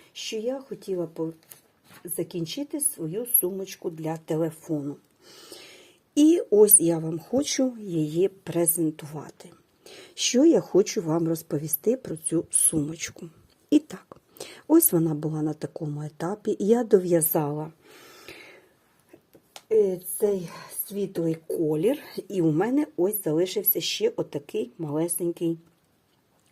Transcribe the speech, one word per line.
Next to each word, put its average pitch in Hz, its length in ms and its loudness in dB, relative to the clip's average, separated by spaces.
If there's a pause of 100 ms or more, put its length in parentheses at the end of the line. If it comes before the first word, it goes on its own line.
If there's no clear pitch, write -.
(140)
що - 240 -8
я 247 220 -4
хотіла 185 480 -6
по-, 160 260 -6 (680)
закінчити 180 760 -6
свою 202 460 -6
сумочку 190 640 -4
для 160 280 -6
телефону. 160 760 -4 (1200)
І 311 340 8
ось 208 300 8
я 165 180 2
вам 160 220 -4
хочу 262 600 -2
її 170 480 0
презентувати. 160 1200 -4 (640)
Що - 320 4
я 262 160 8
хочу - 400 2
вам 165 260 0
розповісти 160 680 -2
про 165 200 -8
цю 165 320 -2
сумочку. 160 800 -2 (400)
І 302 100 6
так, - 420 -18 (460)
ось 330 240 6
вона 160 220 2
була 156 280 -4
на 151 120 -2
такому 151 480 -8
етапі. 185 580 -4
Я 226 240 4
дов'язала, 160 880 0 (2000)
е, 202 280 4 (200)
цей 196 300 0 (380)
світлий 175 500 -2 (100)
колір, 165 520 0 (280)
і 196 140 -2
у 160 100 4
мене 247 360 2 (100)
ось 196 260 0
залишився 175 580 0
ще 226 340 -2
отакий - 640 -6
малесенький 165 800 -2 (920)